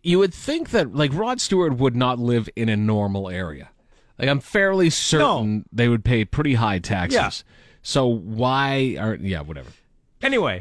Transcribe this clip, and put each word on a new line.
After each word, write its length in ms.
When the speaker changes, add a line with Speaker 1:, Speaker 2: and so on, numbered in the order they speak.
Speaker 1:
you 180
would 120
think 380
that, 240
like, 180
Rod 260
Stewart 380
would 200
not 220
live 380
in 140
a 60
normal 520
area. 400
Like, 100
I'm 120
fairly 480
certain 720
Speaker 2:
No. 120
Speaker 1:
they 180
would 160
pay 200
pretty 300
high 240
taxes. 380
Speaker 2:
Yeah. 140
Speaker 1:
So 240
why 920
are, 180
yeah, 260
whatever. 260
Speaker 2:
Anyway, 380